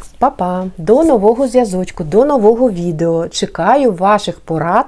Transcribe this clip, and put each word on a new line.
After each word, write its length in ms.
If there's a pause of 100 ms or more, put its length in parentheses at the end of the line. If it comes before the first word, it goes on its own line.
(180)
Па-па, 480 (100)
до 280
нового 440
зв'язочку, 560
до 200
нового 460
відео. 580
Чекаю 640
ваших 480
порад 460